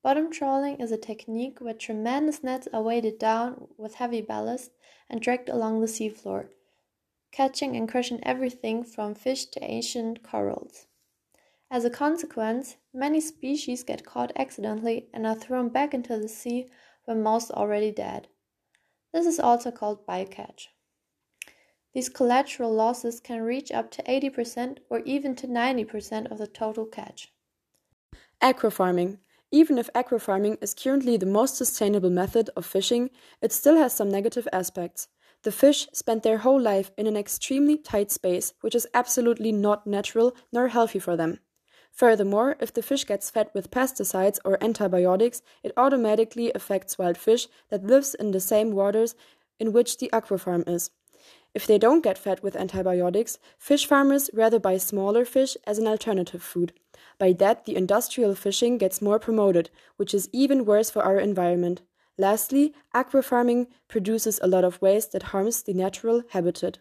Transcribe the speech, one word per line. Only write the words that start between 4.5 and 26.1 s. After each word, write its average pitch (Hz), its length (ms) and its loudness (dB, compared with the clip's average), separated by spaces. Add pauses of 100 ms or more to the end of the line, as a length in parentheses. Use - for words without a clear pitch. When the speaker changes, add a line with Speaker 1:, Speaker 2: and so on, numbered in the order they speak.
Speaker 1:
and 233 100 -8
dragged 247 300 -2
along 220 320 -2
the 226 60 0
seafloor, 214 580 -8 (880)
catching 269 420 -2
and 226 140 -4
crushing 240 340 -4
everything 247 600 -4
from 208 300 -8
fish 262 300 -4
to - 180 -12
ancient 226 600 -8
corals. - 640 -8 (840)
As 247 140 -4
a 240 60 2
consequence, 269 880 -4 (160)
many 294 260 0
species 269 640 -6
get - 220 -10
caught 240 320 -6
accidentally 220 760 -4
and 220 140 -6
are 220 80 -2
thrown 247 320 -4
back 277 260 -2
into 240 240 -6
the 214 120 -8
sea 247 380 -8 (360)
where 226 140 -4
most 220 340 0
already 208 400 0
dead. - 380 -10 (840)
This 339 140 0
is 330 160 0
also 240 300 2
called 208 360 -8
bycatch. - 600 -10 (1300)
These 262 160 -6
collateral 240 640 0
losses 233 460 -2
can 226 220 -10
reach 254 300 -6
up 226 200 -6
to - 180 -10
eighty 269 200 0
percent 240 500 -8 (100)
or 233 120 -4
even 277 360 -4
to 262 100 -12
ninety 247 360 -2
percent 220 440 -8